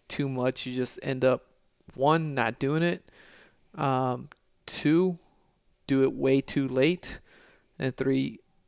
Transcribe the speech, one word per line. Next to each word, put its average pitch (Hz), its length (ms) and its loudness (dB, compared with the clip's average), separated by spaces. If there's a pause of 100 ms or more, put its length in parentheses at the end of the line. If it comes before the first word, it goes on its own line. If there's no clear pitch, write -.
too 143 220 -4
much, 127 380 -4
you 123 80 -8
just 127 280 -4
end 131 220 -2
up, 127 180 2 (520)
one, 151 400 2
not 120 240 0
doing 151 240 0
it, 175 200 -2 (720)
um, 131 540 -2 (380)
two, 170 500 2 (720)
do 135 160 4
it 131 100 2
way 135 280 2
too 139 260 -2
late, 135 520 0 (600)
and 131 180 -2
three, 135 420 -2 (280)